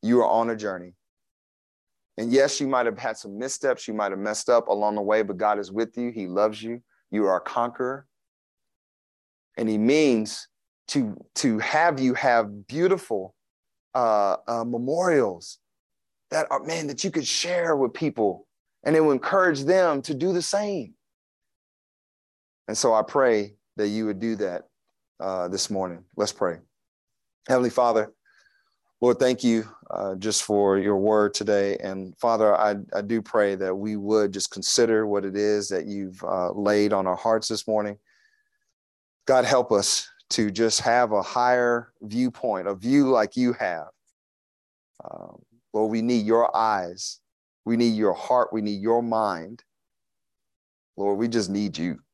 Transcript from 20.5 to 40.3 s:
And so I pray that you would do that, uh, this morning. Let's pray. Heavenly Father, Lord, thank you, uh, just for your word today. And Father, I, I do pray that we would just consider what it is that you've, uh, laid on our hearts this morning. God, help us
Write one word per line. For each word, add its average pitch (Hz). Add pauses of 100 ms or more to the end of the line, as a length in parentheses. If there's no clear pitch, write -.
And 107
so 123
I 110
pray 110 (220)
that 107
you 110
would 101
do 113
that, 95 (560)
uh, 92
this 95
morning. 92 (120)
Let's 104
pray. 87 (920)
Heavenly 123
Father, 113 (880)
Lord, 120
thank 127
you, 113 (260)
uh, 95
just 101
for 101
your 98
word 104
today. 101
And 95
Father, 110
I, 104 (180)
I 101
do 110
pray 104
that 92
we 107
would 101
just 95
consider 110
what 101
it 98
is 104
that 92
you've, 95
uh, 90
laid 104
on 95
our 90
hearts 113
this 110
morning. 104 (1300)
God, 127
help 123
us - (220)